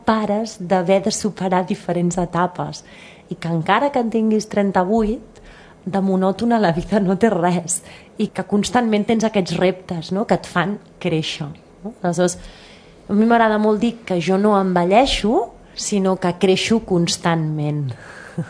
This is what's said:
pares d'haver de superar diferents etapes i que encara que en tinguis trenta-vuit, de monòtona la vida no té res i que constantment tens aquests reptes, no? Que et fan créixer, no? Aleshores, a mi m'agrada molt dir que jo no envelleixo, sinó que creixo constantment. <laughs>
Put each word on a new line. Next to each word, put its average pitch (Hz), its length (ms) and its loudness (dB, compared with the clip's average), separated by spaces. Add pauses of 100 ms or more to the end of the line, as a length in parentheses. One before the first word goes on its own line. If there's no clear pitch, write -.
pares 214 580 -2
d'haver 185 460 2
de 220 80 0
superar 185 540 -2
diferents 175 500 -2
etapes 170 680 -4 (400)
i 175 100 -14
que 165 160 -8
encara 190 400 0
que 254 100 0
en 233 80 -2
tinguis 220 400 0
trenta-vuit, 202 920 0 (380)
de 190 200 -4
monòtona 190 580 2
la 190 140 2
vida 175 260 -2
no 190 160 2
té 226 140 2
res 175 520 0 (340)
i - 160 -2
que 185 160 -6
constantment 208 580 0
tens 226 220 2
aquests 175 320 -2
reptes, 180 520 -2
no? 190 140 -2
Que 175 140 0
et - 80 -14
fan 185 320 -2 (160)
créixer, 156 560 -4 (260)
no? 208 200 -12
Aleshores, 180 420 0 (640)
a - 120 -4
mi 220 140 4
m'agrada 220 300 4
molt 214 200 2
dir 233 220 0
que 185 180 -4
jo 185 200 2
no 208 180 4
envelleixo, 196 960 2 (220)
sinó 190 440 0
que 175 180 -2
creixo 190 460 2
constantment. 156 1120 -2 (460)
<laughs> 170 140 -6